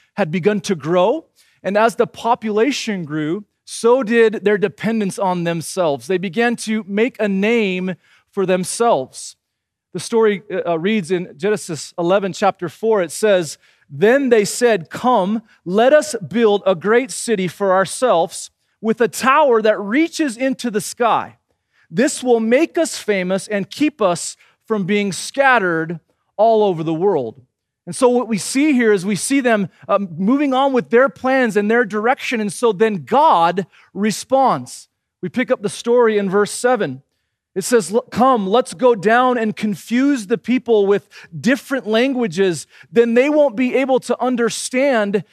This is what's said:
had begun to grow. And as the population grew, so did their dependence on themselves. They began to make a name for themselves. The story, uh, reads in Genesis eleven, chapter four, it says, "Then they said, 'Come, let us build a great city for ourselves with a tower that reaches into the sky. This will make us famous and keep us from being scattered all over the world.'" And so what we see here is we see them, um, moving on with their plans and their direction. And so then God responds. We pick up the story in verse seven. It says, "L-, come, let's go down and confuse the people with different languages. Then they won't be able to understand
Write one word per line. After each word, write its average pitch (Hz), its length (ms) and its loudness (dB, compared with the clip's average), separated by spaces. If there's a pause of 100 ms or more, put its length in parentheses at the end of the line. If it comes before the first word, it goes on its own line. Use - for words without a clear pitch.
(140)
had 190 160 -2
begun 190 300 0
to 202 160 -4
grow. 180 480 0 (400)
And 196 120 -2
as 220 200 2
the 226 100 0
population 220 960 -2
grew, 156 400 -6 (200)
so 247 400 2
did 220 400 2
their 208 120 2
dependence 202 600 -2
on 180 240 -2
themselves. 165 640 -2
They 185 120 0
began 214 400 -2
to 220 280 -4
make 208 320 -2
a 214 100 0
name 190 680 -2 (340)
for 190 160 -4
themselves. 185 880 -2 (600)
The 175 60 -10
story, 220 420 0 (240)
uh, 170 120 -2
reads 185 320 -2
in 180 260 -4
Genesis 175 640 -6
eleven, 185 340 0
chapter 180 380 -2
four, 220 320 0
it 156 100 -6
says, 185 460 0 (320)
"Then 233 400 2
they 214 160 4
said, 214 420 0
'Come, 220 540 -2 (240)
let 220 260 4
us 302 240 2 (100)
build 208 380 2
a 190 100 2
great 220 360 0
city 196 360 -2
for 190 280 0
ourselves 190 760 0 (300)
with 220 220 0
a 220 60 2
tower 262 520 2
that 214 180 2
reaches 254 600 -2
into 254 320 -4
the 196 100 -2
sky. 175 560 -2 (540)
This 220 320 0
will 240 180 2
make 247 380 0
us 320 180 -2
famous 190 500 -2
and 202 220 -6
keep - 320 -4
us 175 380 -2 (260)
from 214 200 -2
being 202 280 -2
scattered 175 880 0 (380)
all 220 240 4
over 180 200 0
the 160 120 -2
world.'" 156 480 -2 (420)
And 170 100 -12
so 254 140 4
what 247 200 0
we 220 100 -2
see 294 340 0
here 233 220 4
is 175 100 -2
we 208 100 -2
see 277 260 0
them, 220 280 2 (200)
um, 196 280 0
moving 262 380 0
on 269 180 2
with 226 160 0
their 247 220 4
plans 254 440 -2
and 208 160 0
their 240 140 2
direction. 214 560 -2
And 208 100 -4
so 233 220 0
then 196 320 -2
God 196 640 2 (260)
responds. 208 960 -2 (320)
We 185 80 -8
pick 240 220 -4
up 254 100 -2
the 202 80 -4
story 233 480 2
in 202 140 -2
verse 202 200 0
seven. 196 520 -2 (520)
It 190 100 -4
says, 202 280 0
"L-, 233 80 0 (100)
come, 240 360 2
let's 233 260 0
go 240 220 2
down 240 420 2
and 220 180 -2
confuse 233 720 -2
the 220 120 -2
people 220 480 0
with 196 200 2 (320)
different 240 480 -2
languages. 214 800 0 (240)
Then 233 220 4
they 247 160 4
won't 294 280 2
be 247 180 0
able 262 260 2
to - 180 -4
understand 233 1040 0 (100)